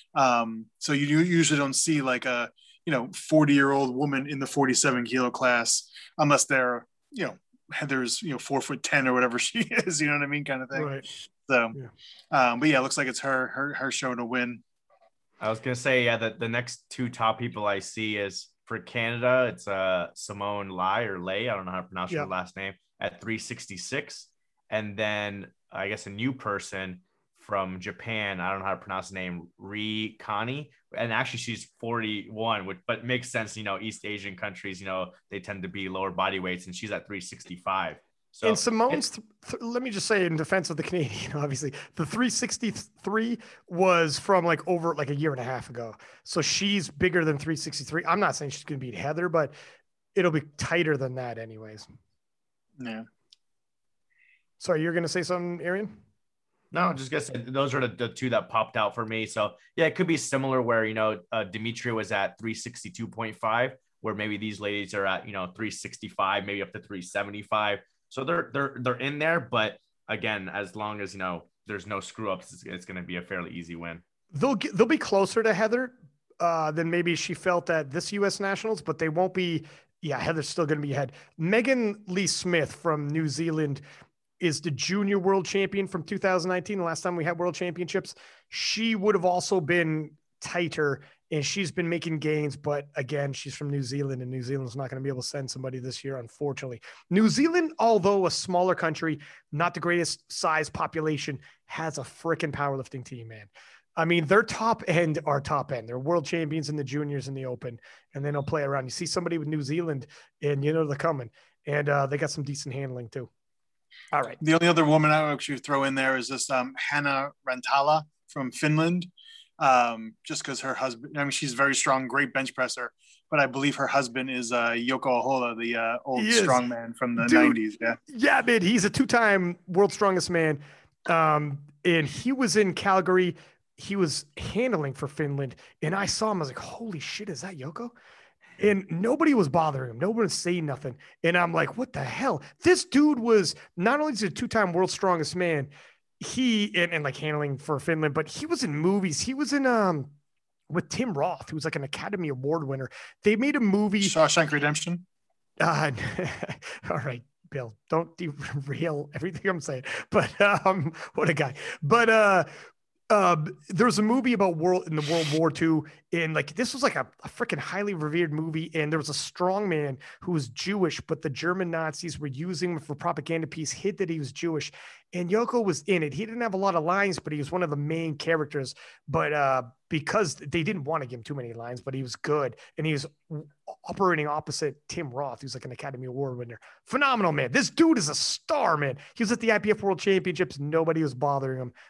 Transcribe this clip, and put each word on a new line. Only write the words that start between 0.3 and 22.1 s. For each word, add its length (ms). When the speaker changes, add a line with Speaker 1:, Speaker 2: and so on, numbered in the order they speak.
Speaker 1:
so 140
you, 140
you 140
usually 380
don't 180
see, 260
like, 240
a, 240
you 40
know, 240
forty-year-old 840
woman 320
in 100
the 80
forty-seven 600
kilo 240
class 600
unless 260
they're, 420
you 120
know, 140
Heather's, 480
you 100
know, 80
four 220
foot 220
ten 260
or 60
whatever 240
<laughs> 80
she 140
is, 420
you 40
know 80
what 80
I 40
mean? 180
Kind 180
of 60
thing. 140
Speaker 2:
Right. 240
Speaker 1:
So, 240
Speaker 2:
Yeah. 800
Speaker 1:
um, 80
but 80
yeah, 100
it 40
looks 160
like 100
it's 120
her, 280
her, 260
her 160
show 240
to 100
win. 380
Speaker 3:
I 80
was 120
gonna 140
say, 300
yeah, 140
the, 200
the 100
next 420
two 180
top 300
people 280
I 120
see 400
is 300
for 120
Canada, 720
it's, 160
uh, 480
Simone 540
Lai 360
or 140
Lay, 300
I 60
don't 100
know 80
how 80
to 60
pronounce 260